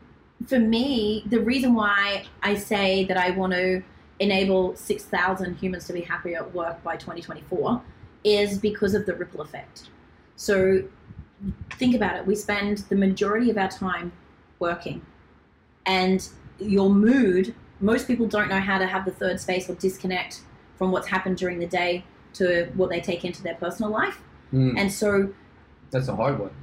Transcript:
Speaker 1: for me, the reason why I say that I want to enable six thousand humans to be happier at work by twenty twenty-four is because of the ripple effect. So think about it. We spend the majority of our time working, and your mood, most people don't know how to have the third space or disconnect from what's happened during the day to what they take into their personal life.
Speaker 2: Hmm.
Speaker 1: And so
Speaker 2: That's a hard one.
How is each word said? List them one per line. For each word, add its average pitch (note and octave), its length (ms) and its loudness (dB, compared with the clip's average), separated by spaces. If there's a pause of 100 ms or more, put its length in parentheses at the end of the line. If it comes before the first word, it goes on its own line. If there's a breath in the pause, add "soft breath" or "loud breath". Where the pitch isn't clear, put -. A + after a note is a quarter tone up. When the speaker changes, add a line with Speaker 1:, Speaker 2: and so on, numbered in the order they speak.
(460)
Speaker 1:
for C4 120 2
me, A3+ 680 2
the A3 140 2
reason B3 340 2
why G3+ 500 2 (180)
I G3+ 140 0
say G3 480 2
that F#3 120 0
I F3+ 140 2
want F#3 220 0
to F#3 300 0 (380 loud breath)
enable F#3+ 560 2
six - 280 -6
thousand F3+ 520 -2
humans F#3 320 -6
to F3 40 -8
be F3 100 -4
happier E3+ 360 -6
at E3+ 160 -8
work E3+ 280 -6
by E3 140 -6
twenty E3 240 -12
twenty-four E3+ 600 -4 (420 loud breath)
is G3+ 340 2
because G#3 360 0
of G3+ 120 0
the F3+ 80 -2
ripple - 260 -10
effect. - 480 -16 (480)
So F#3+ 480 2 (880)
think B3 220 2
about F#3+ 220 0
it. F3+ 100 -10
We G3+ 100 4
spend G3+ 420 -2 (100)
the - 80 0
majority G3+ 540 4
of G#3+ 80 0
our F#3+ 100 2
time F3 440 -6 (480)
working, E3+ 440 -4 (840)
and F#3 400 2 (320)
your G3 320 2
mood, G#3 640 4 (260)
most A3+ 260 2
people A#3 200 2
don't G#3 220 0
know F#3+ 120 0
how G3 180 0
to F#3 80 2
have F#3+ 180 -4
the F#3+ 60 -2
third F#3 300 -2
space F#3 280 -4
or F3+ 60 -8
disconnect F#3 680 -4 (360)
from F#3+ 140 0
what's F3+ 160 -2
happened F#3+ 280 -2
during F3+ 220 -4
the F3 80 -4
day F3 380 -2 (300)
to F3 400 2
what F#3 160 2
they E3+ 100 -2
take E3+ 240 -4
into F3 180 -8
their E3+ 120 -6
personal F#3+ 360 -4
life. C4+ 300 -2 (320)
Speaker 2:
Hmm. C3 240 2
Speaker 1:
And G3 160 0
so G3 400 0 (580)
Speaker 2:
That's C3 180 -2
a G2+ 60 -6
hard A#2 240 0
one. G2 120 -6 (120)